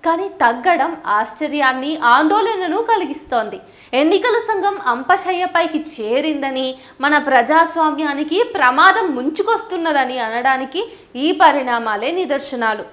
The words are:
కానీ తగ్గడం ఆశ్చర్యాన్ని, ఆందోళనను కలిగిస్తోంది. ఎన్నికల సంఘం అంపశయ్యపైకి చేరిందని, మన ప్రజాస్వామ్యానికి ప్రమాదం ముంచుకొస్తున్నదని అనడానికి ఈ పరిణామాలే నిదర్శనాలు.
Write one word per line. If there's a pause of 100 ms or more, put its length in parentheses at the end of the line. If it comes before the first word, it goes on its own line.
కానీ (160)
తగ్గడం (100)
ఆశ్చర్యాన్ని, (220)
ఆందోళనను (120)
కలిగిస్తోంది. (360)
ఎన్నికల (120)
సంఘం (160)
అంపశయ్యపైకి (140)
చేరిందని, (340)
మన
ప్రజాస్వామ్యానికి (180)
ప్రమాదం (100)
ముంచుకొస్తున్నదని
అనడానికి (340)
ఈ (140)
పరిణామాలే
నిదర్శనాలు.